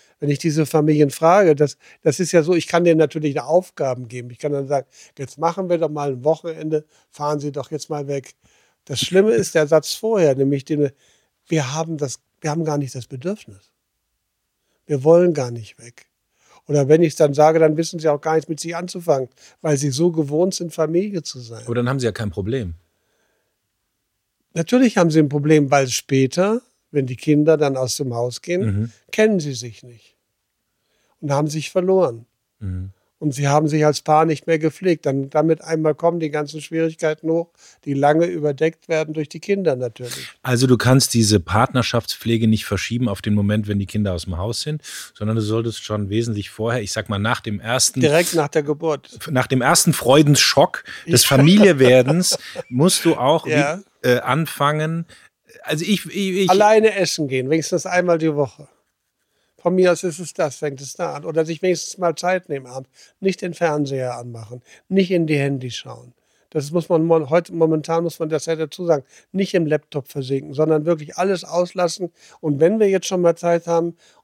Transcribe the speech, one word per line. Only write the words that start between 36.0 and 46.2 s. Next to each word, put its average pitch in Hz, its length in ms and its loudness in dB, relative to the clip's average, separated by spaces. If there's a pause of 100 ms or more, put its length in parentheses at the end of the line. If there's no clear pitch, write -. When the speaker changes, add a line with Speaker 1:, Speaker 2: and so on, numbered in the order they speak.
Speaker 1:
die 156 120 -4
ganzen 151 280 -6
Schwierigkeiten 160 720 -4
hoch, 165 220 -2 (340)
die 143 80 -4
lange 147 320 4
überdeckt 156 640 -4
werden 156 240 -2
durch 151 160 -6
die 165 100 -16
Kinder 185 360 -2
natürlich. 123 520 -10 (140)
Speaker 2:
Also 127 240 2
du 123 100 6
kannst 127 380 4
diese 107 260 4
Partnerschaftspflege 117 1080 0
nicht 110 180 2
verschieben 120 420 -4
auf 101 140 -6
den 104 140 0
Moment, 104 320 0
wenn 101 100 -2
die 101 80 -2
Kinder 101 280 -2
aus 82 100 -6
dem 87 160 -8
Haus 110 220 -6
sind, 151 200 -6 (320)
sondern 107 220 -4
du 113 80 0
solltest 110 400 -4
schon 107 260 -6
wesentlich 107 400 -4